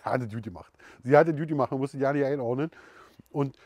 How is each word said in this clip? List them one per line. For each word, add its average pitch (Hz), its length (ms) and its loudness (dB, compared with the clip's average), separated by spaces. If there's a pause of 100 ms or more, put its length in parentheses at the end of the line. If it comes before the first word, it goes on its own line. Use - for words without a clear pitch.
hat 127 180 -2
das 120 80 -6
gut 113 140 -8
gemacht. 85 300 -14 (320)
Sie 135 120 6
hat 165 120 8
das 156 80 -2
gut 156 120 -4
gemacht, 143 220 0
man 135 100 -4
muss 135 120 -4
das 139 80 -10
ja 135 120 0
nicht 143 120 0
einordnen. 135 460 -2 (600)
Und 139 360 -2